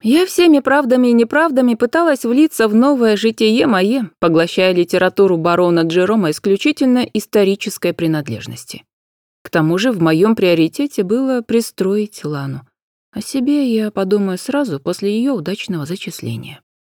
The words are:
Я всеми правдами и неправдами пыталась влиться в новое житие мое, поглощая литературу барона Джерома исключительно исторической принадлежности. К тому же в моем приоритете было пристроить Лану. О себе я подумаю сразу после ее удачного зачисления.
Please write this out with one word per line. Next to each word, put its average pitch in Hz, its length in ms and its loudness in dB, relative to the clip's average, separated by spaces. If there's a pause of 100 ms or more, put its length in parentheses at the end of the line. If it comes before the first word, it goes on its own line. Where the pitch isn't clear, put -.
Я 294 240 2
всеми 349 320 4
правдами 262 520 2
и 240 40 4
неправдами 254 640 2
пыталась 285 500 0
влиться 247 420 2
в 208 60 0
новое 240 420 4
житие 220 520 2
мое, 214 420 0 (100)
поглощая 175 540 2
литературу 180 640 2
барона 170 440 2
Джерома 180 500 0
исключительно 247 800 0
исторической 196 800 -2
принадлежности. 120 920 -6 (580)
К - 80 -16
тому 165 260 0
же 240 140 0
в 190 100 -4
моем 165 340 2
приоритете 180 680 0
было 247 400 -2
пристроить 208 800 -4
Лану. 139 420 -8 (440)
О 208 100 -10
себе 269 500 -2
я 214 200 -2
подумаю 196 480 -2
сразу 254 400 -4
после 196 360 -4
ее 254 200 -2
удачного 170 500 -6
зачисления. - 760 -10 (280)